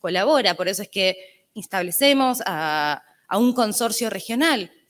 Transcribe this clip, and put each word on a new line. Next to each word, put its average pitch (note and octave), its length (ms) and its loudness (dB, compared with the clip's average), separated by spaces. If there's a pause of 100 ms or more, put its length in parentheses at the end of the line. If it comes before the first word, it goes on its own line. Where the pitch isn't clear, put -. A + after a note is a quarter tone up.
Colabora, G3 540 2
por F3 120 -4
eso F#3+ 140 -4
es G3+ 80 -10
que - 640 -4
establecemos B3 880 0
a, D3+ 600 -2 (240)
a F#3+ 80 -2
un A#3+ 160 2
consorcio A3+ 560 -2
regional, A#3 600 -2 (200)